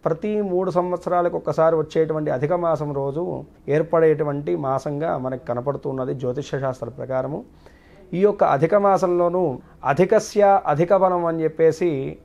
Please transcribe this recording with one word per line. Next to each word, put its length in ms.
ప్రతి 380
మూడు 280
సంవత్సరాలకు 680
ఒక్కసారి 400
వచ్చేటువంటి 540
అధిక 220
మాసం 400
రోజు 520
ఏర్పడేటువంటి 880
మాసంగా 640
మనకు 280
కనపడుతున్నది 680
జ్యోతిష 400
శాస్త్ర 340
ప్రకారము. 560
ఈ 60
యొక్క 240
అధిక 300
మాసంలోనూ 840
అధికస్య 840
అధిక 300
బలం 300
అని 180
చెప్పేసి 800